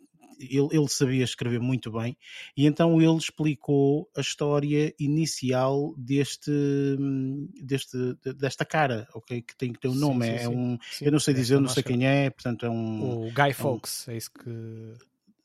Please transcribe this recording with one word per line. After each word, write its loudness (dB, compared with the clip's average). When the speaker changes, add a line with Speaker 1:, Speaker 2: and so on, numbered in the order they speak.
Speaker 1:
ele, 0
ele 4
sabia 2
escrever -2
muito -2
bem, -4
e 4
então 6
ele 6
explicou 0
a -4
história 0
inicial 0
deste, -2
deste, -6
de-, -6
desta -4
cara, -2
ok? -10
Que -16
tem -6
que -16
ter -2
um -2
Speaker 2:
Sim, -2
Speaker 1:
nome, 0
Speaker 2:
sim, -2
Speaker 1:
é -4
Speaker 2:
sim. -4
Speaker 1:
um, -2
Speaker 2:
Sim, -8
Speaker 1:
eu 4
não 4
sei 2
Speaker 2:
esta 2
Speaker 1:
dizer, 4
eu 6
não 2
sei 0
Speaker 2:
máscara. 0
Speaker 1:
quem 2
é, 4
portanto -4
é -2
um -4
Speaker 2:
O -8
Guy 2
Speaker 1:
é 4
um -2
Speaker 2:
Fawkes, -4
é -8
isso -10
que -16